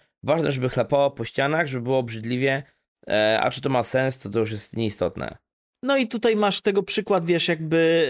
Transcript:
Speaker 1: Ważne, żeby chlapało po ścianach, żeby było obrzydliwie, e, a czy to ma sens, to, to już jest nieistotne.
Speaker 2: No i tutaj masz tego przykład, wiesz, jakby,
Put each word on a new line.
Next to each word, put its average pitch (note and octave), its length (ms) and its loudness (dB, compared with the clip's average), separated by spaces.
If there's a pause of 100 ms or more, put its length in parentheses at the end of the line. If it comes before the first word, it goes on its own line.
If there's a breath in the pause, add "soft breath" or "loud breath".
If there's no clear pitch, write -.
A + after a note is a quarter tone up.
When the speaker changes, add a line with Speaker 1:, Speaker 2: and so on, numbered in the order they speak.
(220 soft breath)
Speaker 1:
Ważne, D3 300 0
żeby B2+ 160 -2
chlapało C#3 420 2
po A#2 140 -8
ścianach, D3+ 420 -2
żeby C3 180 -6
było C3 140 2
obrzydliwie, B2 640 -2 (460 soft breath)
e, G#2+ 340 2
a B2+ 80 2
czy C3 100 -10
to C3+ 80 -2
ma B2+ 140 0
sens, C3 360 0
to, - 120 -12
to A2+ 80 -2
już G#2+ 140 0
jest G#2+ 240 -10
nieistotne. G#2 600 -4 (480)
Speaker 2:
No C#4 120 2
i B3+ 120 0
tutaj A3+ 280 0
masz G3+ 240 2
tego G3 220 2
przykład, F#3+ 420 0
wiesz, E3+ 240 0
jakby, E3 600 2